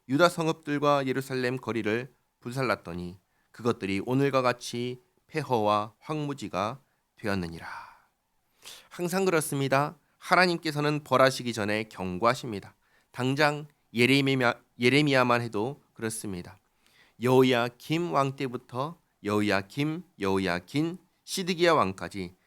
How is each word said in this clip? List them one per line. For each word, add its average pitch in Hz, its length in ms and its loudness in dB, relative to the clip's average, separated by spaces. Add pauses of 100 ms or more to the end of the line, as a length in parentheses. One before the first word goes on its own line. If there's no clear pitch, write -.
유다 151 220 6
성읍들과 147 760 0
예루살렘 131 520 -2
거리를 113 560 -4 (260)
불살랐더니 98 800 -6 (320)
그것들이 98 540 -2
오늘과 135 360 2
같이 123 600 -4 (260)
폐허와 110 720 0
황무지가 139 800 -6 (380)
되었느니라." 90 500 -6 (1200)
항상 180 360 -2
그렇습니다. 143 720 0 (220)
하나님께서는 151 840 2
벌하시기 127 480 2
전에 107 380 -2
경고하십니다. 101 840 -2 (380)
당장 147 560 0 (260)
예레미야, 131 600 4 (260)
예레미야만 127 640 4
해도 117 420 -6 (100)
그렇습니다. 104 640 -10 (640)
여호야김 131 920 2
왕 135 240 0
때부터 131 600 -8 (260)
여호야김, 104 800 0 (160)
여호야긴, 98 800 -2 (280)
시드기야 170 480 0
왕까지 95 640 -2 (120)